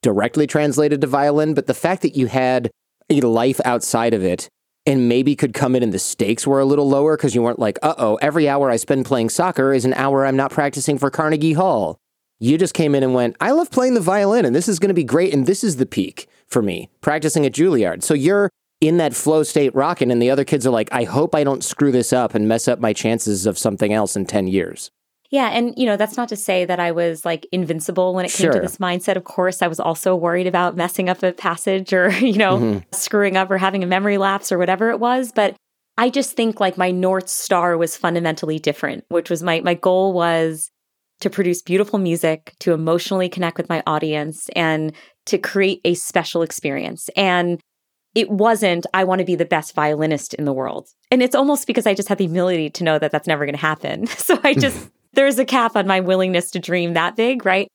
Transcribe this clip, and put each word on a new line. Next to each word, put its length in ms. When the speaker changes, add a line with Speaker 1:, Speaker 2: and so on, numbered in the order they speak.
Speaker 1:
directly 440
translated 540
to 60
violin, 480
but 120
the 60
fact 300
that 120
you 120
had 440
a 120
life 420
outside 480
of 100
it 260
and 240
maybe 260
could 200
come 200
in 80
and 120
the 40
stakes 480
were 140
a 60
little 200
lower 300
'cause 180
you 80
weren't 160
like, 240
"Uh-oh, 340
every 300
hour 240
I 60
spend 300
playing 240
soccer 420
is 140
an 80
hour 320
I'm 100
not 140
practicing 480
for 120
Carnegie 440
Hall." 420
You 200
just 160
came 200
in 80
and 120
went, 260
"I 120
love 180
playing 240
the 60
violin 440
and 100
this 140
is 100
gonna 140
be 120
great 280
and 140
this 180
is 120
the 100
peak 420
for 120
me, 300
practicing 460
at 60
Juilliard." 500
So 100
you're 380
in 160
that 160
flow 280
state 320
rocking 360
and 100
the 80
other 160
kids 220
are 40
like, 220
"I 120
hope 300
I 100
don't 200
screw 280
this 200
up 220
and 120
mess 220
up 100
my 140
chances 540
of 100
something 380
else 220
in 100
ten 220
years." 420
Speaker 2:
Yeah. 180
And, 280
you 100
know, 100
that's 200
not 120
to 80
say 280
that 140
I 140
was, 320
like, 260
invincible 640
when 100
it 60
came 200
to 20
Speaker 1:
Sure. 100
Speaker 2:
this 140
mindset. 400
Of 80
course, 380
I 40
was 140
also 340
worried 320
about 300
messing 320
up 160
a 80
passage 600
or, 180
<laughs> 100
you 160
know, 220
Speaker 1:
Mm-hmm. 200
Speaker 2:
screwing 440
up 140
or 80
having 240
a 40
memory 300
lapse 360
or 60
whatever 320
it 100
was. 340
But 220
I 100
just 280
think, 240
like, 180
my 140
North 360
Star 480
was 200
fundamentally 640
different, 480
which 200
was 140
my, 200
my 120
goal 380
was 580
to 100
produce 320
beautiful 360
music, 600
to 120
emotionally 560
connect 280
with 120
my 200
audience, 640
and 380
to 120
create 460
a 100
special 480
experience. 760
And 420
it 160
wasn't, 640
"I 100
want 160
to 40
be 100
the 100
best 300
violinist 600
in 100
the 80
world." 360
And 120
it's 120
almost 320
because 200
I 80
just 140
had 100
the 80
humility 440
to 140
know 140
that 140
that's 160
never 180
gonna 120
happen. 480
<laughs> 120
So 240
I 120
just, 360
Speaker 1:
<laughs> 120
Speaker 2:
there's 260
a 60
cap 320
on 100
my 140
willingness 520
to 60
dream 360
that 220
big, 300
right? 280